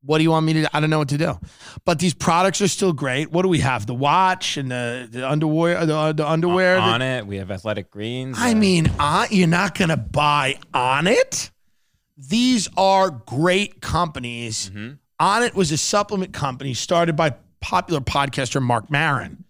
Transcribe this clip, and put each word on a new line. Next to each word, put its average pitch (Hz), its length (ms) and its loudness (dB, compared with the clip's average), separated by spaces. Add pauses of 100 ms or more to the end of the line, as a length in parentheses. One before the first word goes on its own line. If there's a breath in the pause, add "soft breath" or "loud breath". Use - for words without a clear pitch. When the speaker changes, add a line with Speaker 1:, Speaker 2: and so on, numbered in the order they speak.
Speaker 1:
What 151 160 2
do 160 40 4
you 160 80 4
want 160 160 4
me 160 60 2
to 156 100 2
do? 151 100 0
I 151 60 0
don't 151 120 2
know 156 100 2
what 143 80 -2
to 147 100 -2
do. 160 180 -2 (480 loud breath)
But 170 140 2
these 175 160 0
products 185 460 0
are 196 80 2
still 185 240 0
great. 135 400 -4
What 175 100 2
do 190 60 2
we 165 100 2
have? 123 280 0
The 127 80 -6
watch 170 600 0
and 135 140 -6
the, 123 400 -6
the 127 180 -8
underwear, 160 560 0
the, 156 280 0
the 151 160 -2
underwear 180 500 2
Speaker 2:
On, 113 220 2
Speaker 1:
that 127 240 -2
Speaker 2:
Onnit, - 20 -12
we 98 120 -8
have 95 120 -10
Athletic 101 400 -6
Greens, 123 480 -8
Speaker 1:
I 247 140 0
Speaker 2:
uh, - 20 2
Speaker 1:
mean, 185 340 4 (120)
uh, 165 320 2
you're 185 160 4
not 175 280 0
gonna 165 200 0
buy 143 640 0 (120)
Onnit? 156 760 0 (680)
These 214 600 2
are 190 340 4
great 165 720 -2
companies. 120 880 -4
Speaker 2:
Mm-hmm. 104 220 -12 (280)
Speaker 1:
Onnit 214 340 2
was 175 180 0
a 156 40 -2
supplement 202 560 -2
company 135 420 -6
started 170 420 2
by 156 180 2 (260)
popular 180 400 -2
podcaster 139 640 -2
Marc 120 260 0
Maron. 147 600 -2